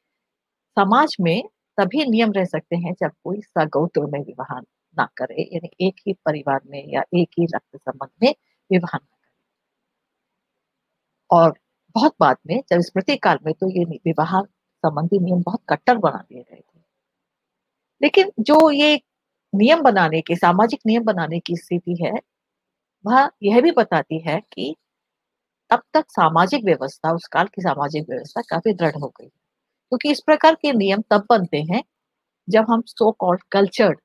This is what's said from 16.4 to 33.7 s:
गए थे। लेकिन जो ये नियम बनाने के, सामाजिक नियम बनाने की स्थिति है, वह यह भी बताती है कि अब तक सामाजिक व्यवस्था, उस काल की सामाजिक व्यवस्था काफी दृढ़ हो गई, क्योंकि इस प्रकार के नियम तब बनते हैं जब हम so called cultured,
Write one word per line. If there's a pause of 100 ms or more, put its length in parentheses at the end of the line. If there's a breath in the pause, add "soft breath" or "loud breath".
गए
थे। (1200)
लेकिन
जो
ये (540)
नियम
बनाने
के,
सामाजिक
नियम
बनाने
की
स्थिति
है, (960)
वह (120)
यह
भी
बताती
है (100)
कि (920)
अब (120)
तक
सामाजिक
व्यवस्था,
उस
काल
की
सामाजिक
व्यवस्था
काफी
दृढ़
हो
गई, (600)
क्योंकि
इस
प्रकार
के
नियम
तब
बनते
हैं (640)
जब
हम
so
called (160)
cultured, (100)